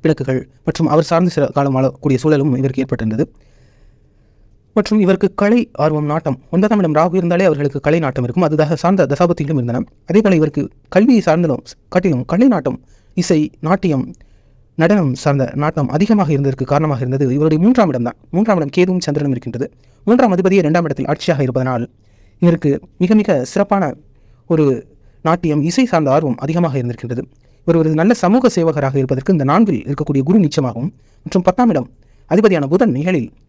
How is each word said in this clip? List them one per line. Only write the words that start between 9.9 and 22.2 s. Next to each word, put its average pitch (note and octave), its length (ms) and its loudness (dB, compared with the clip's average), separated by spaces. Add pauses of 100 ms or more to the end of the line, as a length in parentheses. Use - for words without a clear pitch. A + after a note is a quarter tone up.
அதே F3+ 160 4
போல F#3+ 140 4
இவருக்கு D3+ 240 0 (320)
கல்வியை A3+ 320 4
சார்ந்தலும் D#3+ 360 0 (300)
காட்டிலும் F3+ 380 0
கலை G#3+ 240 4
நாட்டம், C#3 220 -4 (400)
இசை, F3 220 0 (280)
நாட்டியம், E3+ 360 0 (760)
நடனம் E3 360 2 (100)
சார்ந்த C#3+ 220 0 (180)
நாட்டம் D3+ 320 -2
அதிகமாக G3+ 400 2
இருந்ததற்கு C3+ 380 -2
காரணமாக D3 300 0
இருந்தது C3+ 220 -2 (120)
இவருடைய D#3 260 2
மூன்றாம் G#3+ 300 4
இடம் B2 160 -2
தான். - 80 -16 (180)
மூன்றாம் G3+ 240 2
இடம் D3 160 -6
கேதுவும் F3+ 300 2
சந்திரனும் C#3+ 300 -2
இருக்கின்றது. B2 320 -8 (400)
மூன்றாம் A#3 280 4
அதிபதியே F#3+ 280 2
இரண்டாம் E3 260 0
இடத்தில் C#3 240 -6
ஆட்சியாக D3 340 -2
இருப்பதனால் B2+ 380 -2 (600)